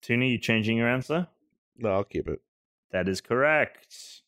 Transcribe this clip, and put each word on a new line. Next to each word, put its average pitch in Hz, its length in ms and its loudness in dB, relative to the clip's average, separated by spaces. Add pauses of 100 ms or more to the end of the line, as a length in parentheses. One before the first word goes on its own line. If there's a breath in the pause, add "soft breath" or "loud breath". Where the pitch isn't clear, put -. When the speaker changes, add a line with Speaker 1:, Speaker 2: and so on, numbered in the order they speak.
Speaker 1:
Tuna, 123 240 0
you 123 120 0
changing 110 400 0
your 117 100 2
answer? 139 400 -2 (500)
Speaker 2:
No, 110 140 -2
I'll 98 140 2
keep - 240 -6
it. 78 100 -4 (520)
Speaker 1:
That 92 180 0
is 95 100 -2
correct. - 1080 -2